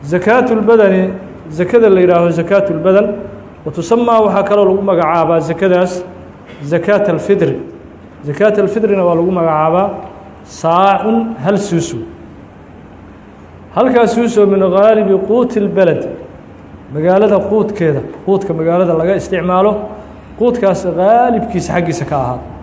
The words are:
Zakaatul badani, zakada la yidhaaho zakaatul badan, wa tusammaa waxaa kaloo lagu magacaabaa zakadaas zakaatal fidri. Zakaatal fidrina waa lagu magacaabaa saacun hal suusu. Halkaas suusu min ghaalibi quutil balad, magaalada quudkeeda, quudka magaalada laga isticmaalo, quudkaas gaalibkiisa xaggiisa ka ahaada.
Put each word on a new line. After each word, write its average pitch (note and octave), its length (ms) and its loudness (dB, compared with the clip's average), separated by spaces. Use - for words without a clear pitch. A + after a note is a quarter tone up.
Zakaatul A3 580 2
badani, G3 480 4
zakada F3+ 400 2
la F#3 100 4
yidhaaho E3+ 300 4
zakaatul E3+ 520 0
badan, F#3+ 240 4
wa D3+ 80 -8
tusammaa A3+ 480 0
waxaa G3+ 220 2
kaloo G3+ 220 2
lagu F#3+ 180 2
magacaabaa E3+ 580 2
zakadaas F3+ 640 0
zakaatal E3+ 560 0
fidri. E3 360 0
Zakaatal G3+ 420 0
fidrina G3+ 360 0
waa F3 100 2
lagu E3+ 160 0
magacaabaa E3 600 0
saacun G3 880 0
hal G3 140 2
suusu. E3 400 -4
Halkaas A#3+ 380 2
suusu A3+ 320 2
min G3 140 2
ghaalibi G3 540 2
quutil G#3+ 420 0
balad, E3+ 400 0
magaalada F#3 460 2
quudkeeda, F3 640 0
quudka F#3+ 260 -2
magaalada E3+ 460 0
laga F3 160 0
isticmaalo, F#3 580 0
quudkaas A#3 460 0
gaalibkiisa A3 800 0
xaggiisa E3 300 -2
ka D3 120 -4
ahaada. B2 260 -4